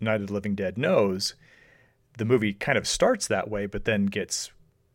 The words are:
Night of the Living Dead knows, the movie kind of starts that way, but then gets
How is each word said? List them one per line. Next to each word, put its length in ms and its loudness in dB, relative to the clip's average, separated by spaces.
Night 200 0
of 60 -6
the 60 -4
Living 220 -2
Dead 220 -2
knows, 580 2
the 80 -2
movie 280 2
kind 240 0
of 100 -2
starts 400 2
that 220 0
way, 180 -4
but 180 -6
then 220 2
gets 440 -6